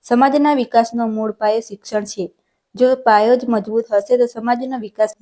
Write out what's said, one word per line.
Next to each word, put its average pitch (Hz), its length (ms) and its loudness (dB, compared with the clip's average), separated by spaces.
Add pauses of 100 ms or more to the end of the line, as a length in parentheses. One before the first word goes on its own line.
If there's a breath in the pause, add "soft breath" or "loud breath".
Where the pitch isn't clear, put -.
સમાજના 277 520 2
વિકાસનો 233 520 0
મૂળ 220 260 -4
પાયો 214 280 -2
શિક્ષણ 214 440 -8
છે. 196 280 -10 (420)
જો 254 200 2
પાયો 233 420 4
જ 247 120 -6
મજબૂત 220 440 -2
હશે 202 240 0
તો 247 100 2
સમાજનો 247 520 -6
વિકાસ 214 440 -4